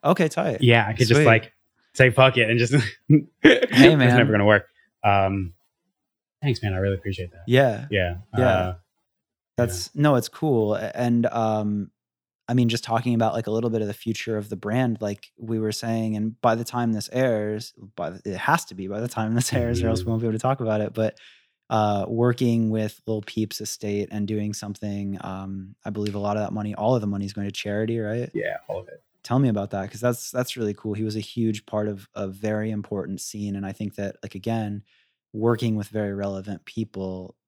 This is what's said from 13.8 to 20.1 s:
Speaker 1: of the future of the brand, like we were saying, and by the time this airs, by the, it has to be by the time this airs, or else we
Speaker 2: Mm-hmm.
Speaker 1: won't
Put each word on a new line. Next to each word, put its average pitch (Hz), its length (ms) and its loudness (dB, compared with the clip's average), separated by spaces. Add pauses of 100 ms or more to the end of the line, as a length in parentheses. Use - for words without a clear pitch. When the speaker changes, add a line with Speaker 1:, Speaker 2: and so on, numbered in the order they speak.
Speaker 1:
of 107 60 -2
the 101 60 -6
future 110 440 -6
of 104 120 -8
the 104 80 -8
brand, 113 420 -2
like 104 380 -8
we 113 200 -6
were 110 140 -2
saying, 113 460 -4
and 110 240 -6
by 117 140 4
the 117 100 -4
time 120 260 -2
this 107 220 -4
airs, 107 580 -2 (240)
by 80 140 -6
the, 92 200 -16
it 95 100 -6
has 160 260 0
to - 100 -18
be 95 120 -10
by 101 120 -6
the 120 80 -4
time 113 280 -4
this 120 180 -2
airs, 117 280 0
or 113 60 0
else 113 120 0
we - 40 -4
Speaker 2:
Mm-hmm. 117 60 -4
Speaker 1:
won't 113 120 -2